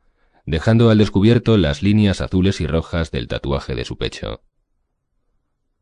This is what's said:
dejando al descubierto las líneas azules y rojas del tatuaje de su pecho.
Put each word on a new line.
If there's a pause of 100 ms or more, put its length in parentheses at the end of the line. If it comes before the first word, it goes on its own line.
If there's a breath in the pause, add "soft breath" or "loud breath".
(460)
dejando
al
descubierto
las
líneas
azules
y
rojas
del
tatuaje
de
su
pecho. (1400)